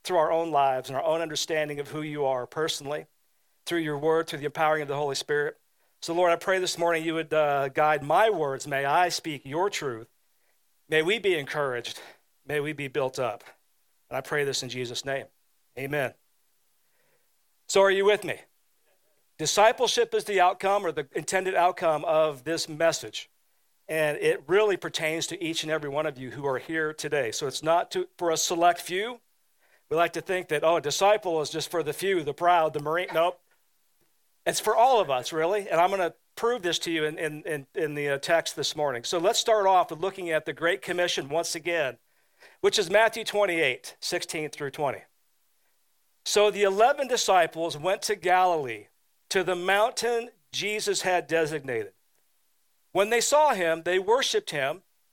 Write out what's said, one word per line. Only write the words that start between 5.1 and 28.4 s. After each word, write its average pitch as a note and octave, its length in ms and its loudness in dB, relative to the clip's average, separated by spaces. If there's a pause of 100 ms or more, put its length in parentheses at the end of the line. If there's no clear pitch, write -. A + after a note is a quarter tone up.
Spirit. D3 420 -2 (460)
So, E3+ 120 -6
Lord, F3 180 4
I E3 40 2
pray F#3+ 220 0
this F#3 200 -4
morning E3+ 260 0
you D#3+ 100 -4
would, D#3+ 180 -6
uh, C#3+ 360 2
guide D3+ 340 2
my F3+ 280 4
words. C#3+ 360 -2
May C#3 180 -2
I E3+ 260 2
speak D3+ 340 -8
your E3+ 260 -2
truth. A#2+ 380 -8 (800)
May D#3 140 2
we G3+ 160 0
be F#3+ 200 0
encouraged. C3+ 600 -6 (460)
May D3 120 -4
we D3 140 -4
be C#3+ 160 -10
built C3+ 300 -4
up. A#2 260 -4 (640)
And C3 80 -8
I C3 60 -6
pray D3 220 -2
this C3+ 180 -4
in B2+ 80 -8
Jesus' B2 340 -8
name. C#3 220 -6 (520)
Amen. C3+ 360 -4 (1500)
So G3 140 6
are G3 80 6
you G3 140 2
with G#3 200 2
me? C#3 120 -6 (1040)
Discipleship A3+ 760 2
is G#3+ 100 -2
the G3 160 0
outcome G3 440 2
or E3 80 -2
the D3+ 220 -6
intended F#3 400 -2
outcome E3+ 500 2
of D#3 400 0
this D#3 240 -4
message. D3+ 640 -2 (560)
And D#3 320 -2
it E3 280 0
really G3 300 4
pertains D#3+ 520 -4
to E3 140 -10
each E3 220 -4
and D#3 80 -4
every D3+ 180 -4
one D3+ 160 -2
of C3+ 120 -8
you B2+ 120 -10
who C#3 160 -6
are C3 120 0
here D#3+ 340 -4
today. C#3+ 380 -2
So D3 160 -6
it's - 160 -6
not E3 280 2
to, F3+ 260 -4
for F3 140 0
a D#3+ 60 2
select E3+ 440 2